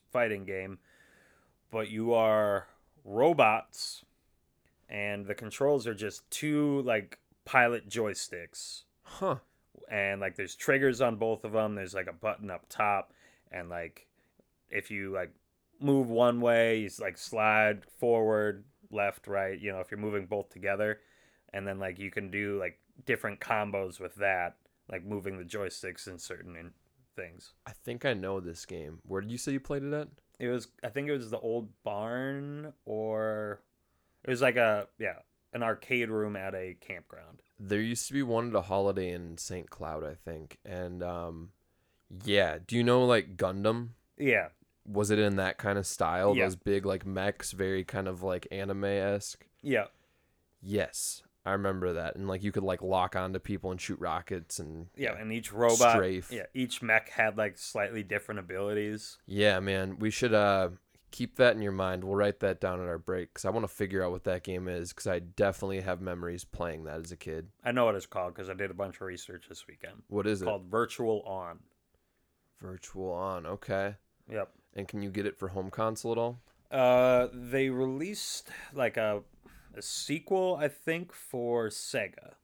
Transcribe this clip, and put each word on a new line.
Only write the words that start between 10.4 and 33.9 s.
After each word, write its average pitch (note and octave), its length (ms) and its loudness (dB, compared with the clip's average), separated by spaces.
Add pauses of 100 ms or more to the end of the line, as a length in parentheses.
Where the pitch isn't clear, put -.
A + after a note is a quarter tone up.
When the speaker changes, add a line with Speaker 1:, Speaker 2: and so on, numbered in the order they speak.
Speaker 1:
triggers C3+ 460 4
on A#2 160 2
both A2 260 0
of G#2+ 120 -2
'em. G#2+ 200 2
There's, F#2+ 180 -8
like, F#2 140 -4
a E2+ 60 -10
button G2+ 360 -4
up F2 200 -10
top, G#2 440 0 (380)
and, F2 180 -8
like, E2+ 380 -10 (640)
if - 220 -6
you, G2 200 -6
like, F2+ 220 -6 (460)
move C#3 300 4
one A#2+ 320 4
way, A#2 380 6
you G#2+ 80 -2
s-, - 120 -12
like, G2 180 -6
slide G#2+ 680 2
forward, A2 800 2 (240)
left, G2+ 380 -2
right, G2 320 -2
you G2+ 120 -4
know, F#2+ 80 -4
if F#2 120 -6
you're G#2 80 -8
moving G#2 260 -2
both G2+ 240 -4
together. G2 520 0 (520)
And G2 140 -6
then, F#2+ 120 -4
like, F#2+ 200 -6
you G2 120 -6
can G2 200 -6
do, G2+ 280 -2
like, F2+ 200 -6 (260)
different A2 340 -2
combos G2+ 600 -2
with F#2 160 -12
that, F#2 420 0 (320)
like, F#2 160 -8
moving G2 320 -6
the F2+ 80 -12
joysticks F#2 600 -8
in F#2 100 -14
certain F2 380 -14
in-, E2+ 180 -16 (420)
things. F2 380 -14 (120)
Speaker 2:
I A2+ 60 -16
think A#2+ 340 -12
I C3 80 2
know F#2+ 260 -4
this E2+ 260 -10
game. D#2+ 380 -12
Where F#2+ 180 -4
did G#2+ 100 -8
you B2 60 -6
say C#3 160 -4
you C3+ 60 -2
played C#3 240 -6
it C#3+ 100 -4
at? D3+ 140 -6 (320)
Speaker 1:
It A#2+ 100 -2
was, B2 180 -2 (160)
I A#2 60 -4
think C#3 180 -4
it D3 60 0
was A#2+ 180 -4
the A#2 80 -2
old A2+ 320 -2 (120)
barn, C3+ 880 -6 (120)
or A2 760 -2 (600)